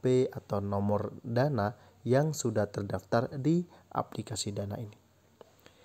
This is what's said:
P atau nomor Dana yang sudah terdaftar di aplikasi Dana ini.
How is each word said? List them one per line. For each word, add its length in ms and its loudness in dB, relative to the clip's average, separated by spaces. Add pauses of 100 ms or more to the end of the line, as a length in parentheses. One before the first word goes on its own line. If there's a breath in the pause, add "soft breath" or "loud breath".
P 320 4
atau 320 -4
nomor 560 0
Dana 560 0 (240 loud breath)
yang 320 4
sudah 400 0
terdaftar 640 -2
di 320 2 (240 loud breath)
aplikasi 640 -6
Dana 240 -6
ini. 160 -12 (880 loud breath)